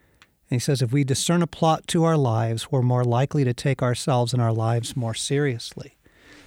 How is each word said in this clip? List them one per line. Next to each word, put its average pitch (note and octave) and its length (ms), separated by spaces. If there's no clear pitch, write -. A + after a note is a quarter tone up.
And C3+ 60
he A#2+ 80
says, C3+ 180
if A#2 120
we C#3+ 100
discern D3+ 380
a E3+ 60
plot D#3+ 400
to E3 180
our E3 100
lives, A2+ 560
we're C3+ 100
more B2 220
likely B2+ 400
to B2 100
take C3+ 300
ourselves B2 480
and B2 100
our A#2 120
lives A2+ 420
more A2+ 180
seriously. - 840